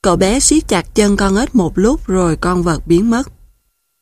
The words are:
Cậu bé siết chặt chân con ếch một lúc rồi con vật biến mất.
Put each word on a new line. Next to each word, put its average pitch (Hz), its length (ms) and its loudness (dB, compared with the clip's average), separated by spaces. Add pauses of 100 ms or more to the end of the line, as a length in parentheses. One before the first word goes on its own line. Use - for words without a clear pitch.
Cậu 180 140 2
bé 196 240 0
siết 302 280 0
chặt 180 260 -2
chân 202 220 2
con 196 200 0
ếch 240 180 -2
một 180 240 0
lúc 233 280 0
rồi 180 300 0
con 180 260 -2
vật 170 240 -2
biến 180 240 2
mất. 240 220 -4 (680)